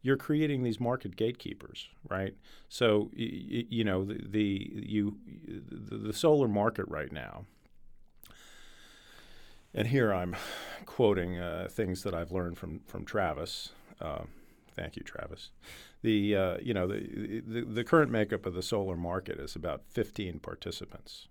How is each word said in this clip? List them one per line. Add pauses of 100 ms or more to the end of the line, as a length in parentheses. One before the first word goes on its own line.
you're
creating
these
market
gatekeepers, (200)
right? (340)
So,
y-, (200)
y-,
you
know,
the,
the,
you, (280)
the,
the
solar
market
right
now, (2250)
and
here
I'm (520)
quoting,
uh,
things
that
I've
learned
from,
from
Travis. (300)
Uh, (520)
thank
you,
Travis. (520)
The,
uh,
you
know,
the,
the,
the
current
makeup
of
the
solar
market
is
about
fifteen
participants